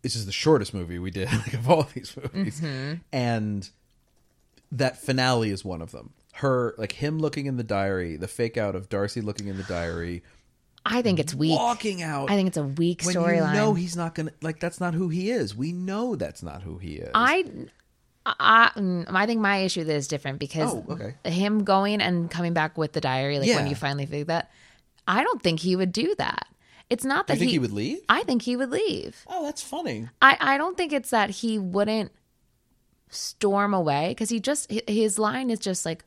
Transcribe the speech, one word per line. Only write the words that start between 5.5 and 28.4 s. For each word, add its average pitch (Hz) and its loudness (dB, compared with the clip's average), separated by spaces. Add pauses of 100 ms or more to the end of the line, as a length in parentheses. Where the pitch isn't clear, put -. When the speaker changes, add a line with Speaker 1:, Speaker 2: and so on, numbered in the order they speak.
Speaker 1:
is 95 -4
one 87 -6
of 82 -10
them. 55 -18 (220)
Her, 127 0
like, 110 -4
him 151 -2
looking 147 -2
in 131 -2
the 120 -2
diary, 98 0
the 87 -6
fake 117 -2
out 101 0
of 98 -8
Darcy 101 -2
looking 104 -6
in 95 -6
the 98 -6
diary. 87 -4 (600)
Speaker 2:
I 240 0
think 185 2
it's 143 -2
weak. 151 2
Speaker 1:
Walking 220 0
out 147 -2
Speaker 2:
I 208 4
think 190 4
it's 175 -2
a 147 0
weak 165 0
Speaker 1:
when 180 0
you 175 2
Speaker 2:
storyline. 170 4
Speaker 1:
know 214 4
he's 170 -4
not 165 -4
gonna, 156 -4 (100)
like, 160 -4
that's 170 -6
not 175 0
who 175 0
he 180 -2
is. 139 -2
We 139 -4
know 196 -4
that's 85 -6
not 85 -10
who 82 -10
he 80 -8
is. - -10
Speaker 2:
I, 294 4 (800)
I, 226 6
mm, 180 0
I 190 2
think 226 0
my 202 4
issue 185 0
there 151 0
is 139 -2
different 139 -4
because 156 -2
Speaker 1:
Oh, 113 -6
okay. 135 -8 (140)
Speaker 2:
him 202 2
going 202 4
and 170 0
coming 170 -2
back 156 0
with 156 -2
the 151 -2
diary, 139 0
like, 139 2
when 175 4
Speaker 1:
Yeah. 143 0
Speaker 2:
you 143 -2
finally 139 -4
figure 147 -6
that, 165 -2 (580)
I 208 2
don't 349 0
think 165 2
he 180 2
would 185 2
do 330 0
that. - -2 (420)
It's 240 0
not 294 0
Speaker 1:
Do - 2
Speaker 2:
that - 2
Speaker 1:
you - -2
think 254 4
Speaker 2:
he 196 2
Speaker 1:
he 151 4
would 117 0
leave? 123 -2 (100)
Speaker 2:
I 320 4
think 247 2